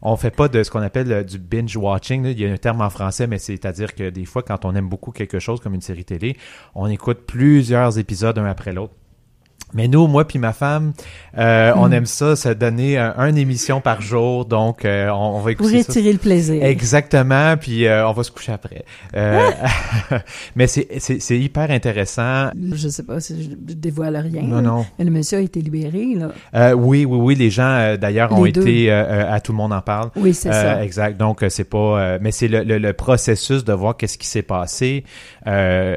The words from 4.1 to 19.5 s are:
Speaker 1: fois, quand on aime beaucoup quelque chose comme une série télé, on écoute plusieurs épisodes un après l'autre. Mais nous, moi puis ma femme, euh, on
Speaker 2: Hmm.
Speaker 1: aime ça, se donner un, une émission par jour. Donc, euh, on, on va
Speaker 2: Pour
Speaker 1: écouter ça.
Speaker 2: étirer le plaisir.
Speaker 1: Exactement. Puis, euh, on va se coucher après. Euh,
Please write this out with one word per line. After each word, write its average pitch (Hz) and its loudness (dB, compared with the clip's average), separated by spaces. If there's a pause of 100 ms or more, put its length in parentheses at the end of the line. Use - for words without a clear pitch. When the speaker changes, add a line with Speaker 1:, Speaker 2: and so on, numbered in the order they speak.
Speaker 1:
fois, 123 -8
quand 104 -8
on 92 -2
aime 98 -2
beaucoup 98 -10
quelque 98 -6
chose 117 -6
comme 98 -8
une 90 -6
série 87 -12
télé, 104 -6 (380)
on 95 -4
écoute 107 -4
plusieurs 123 4
épisodes 110 -2
un 104 -2
après 98 -6
l'autre. 95 -8 (760)
Mais 113 0
nous, 151 6
moi 147 4
puis 143 -6
ma 113 -2
femme, 147 -2 (440)
euh, 113 6
on 120 6
Speaker 2:
Hmm. - 6
Speaker 1:
aime 120 2
ça, 147 2
se 139 -2
donner 120 0
un, 117 0 (140)
une 151 4
émission 135 0
par 110 -2
jour. 120 0
Donc, 113 0
euh, 101 0
on, 104 -2
on - -2
va 110 0
Speaker 2:
Pour 202 0
Speaker 1:
écouter 233 4
ça. - -6
Speaker 2:
étirer 208 4
le 202 2
plaisir. 160 2
Speaker 1:
Exactement. 135 2
Puis, 117 0
euh, 110 4
on 110 0
va 117 -2
se - -14
coucher - -12
après. - -10 (300)
Euh, 104 2 (640)